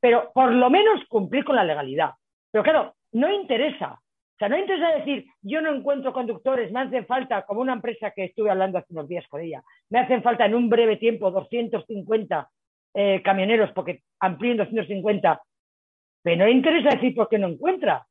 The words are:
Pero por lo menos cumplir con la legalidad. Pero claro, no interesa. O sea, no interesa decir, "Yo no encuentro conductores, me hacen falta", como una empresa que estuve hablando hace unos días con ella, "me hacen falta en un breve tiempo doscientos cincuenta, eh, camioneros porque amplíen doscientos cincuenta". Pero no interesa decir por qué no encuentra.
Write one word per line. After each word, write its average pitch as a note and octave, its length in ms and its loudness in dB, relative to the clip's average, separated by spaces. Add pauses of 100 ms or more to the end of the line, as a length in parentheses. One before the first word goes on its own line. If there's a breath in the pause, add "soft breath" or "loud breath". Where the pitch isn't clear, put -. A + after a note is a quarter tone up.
Pero A#3+ 320 4
por C4 180 4
lo B3 200 4
menos G4 360 4
cumplir G#3+ 380 -2
con C#4+ 120 0
la G3+ 80 4
legalidad. D3 480 -2 (380)
Pero G#3+ 140 0
claro, D#4 300 0 (180)
no C4+ 180 0
interesa. C4+ 680 -4
O - 380 -20
sea, G#3 100 -2
no C#4+ 100 0
interesa E4+ 380 0
decir, C#4 300 -6 (160)
"Yo C4+ 180 -4
no D#4+ 140 -2
encuentro C4+ 380 -4
conductores, A#3+ 600 -4
me B3 80 -4
hacen A#3+ 260 -6
falta", B3 380 -4
como G#3 160 -6
una C4 140 -2
empresa A3 380 -8
que G3 120 -6
estuve G#3 260 -2
hablando F#3+ 280 0
hace - 160 -10
unos D3+ 140 -10
días F3 200 -8
con D3+ 140 -12
ella, D#3+ 200 -12 (280 soft breath)
"me A3 80 0
hacen B3+ 240 0
falta A#3 240 2
en G#3 80 2
un A#3+ 160 2
breve A3+ 260 4
tiempo A3+ 340 0
doscientos A3 560 -4
cincuenta, G3 600 -4 (460)
eh, G3+ 280 2
camioneros G3+ 500 2
porque F3 300 -8 (180)
amplíen G3 360 0
doscientos G#3 320 -4
cincuenta". F#3+ 540 0 (800)
Pero E3+ 220 2
no A3 60 6
interesa C4+ 460 4
decir - 180 -2
por A3 140 0
qué A3 100 0
no G3 100 0
encuentra. B3 640 -2